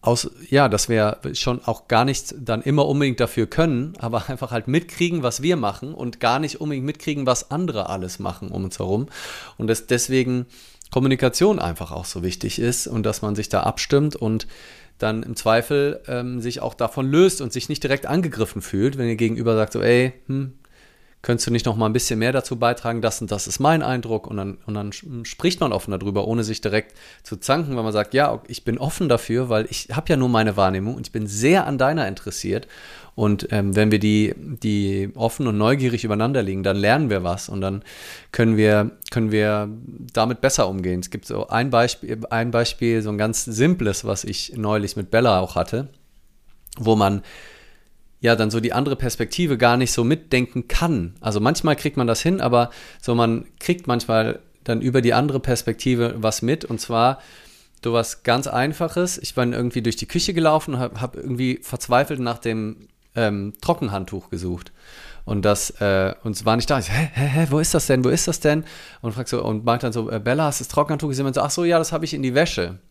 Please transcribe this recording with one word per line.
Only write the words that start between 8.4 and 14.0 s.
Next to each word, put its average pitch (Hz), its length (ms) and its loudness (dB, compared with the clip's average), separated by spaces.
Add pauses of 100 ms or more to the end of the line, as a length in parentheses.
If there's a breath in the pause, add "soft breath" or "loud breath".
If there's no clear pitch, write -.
um 95 160 -4
uns 92 140 -8
herum. 101 300 -2 (480 loud breath)
Und 113 100 -4
dass 110 200 0
deswegen 123 600 0 (440 loud breath)
Kommunikation 135 680 2
einfach 82 320 -6
auch 85 140 -8
so - 180 -8
wichtig - 360 -4
ist 117 280 -2
und 110 180 -4
dass 104 180 -2
man 104 120 -2
sich 104 140 -4
da 101 160 0
abstimmt 143 520 0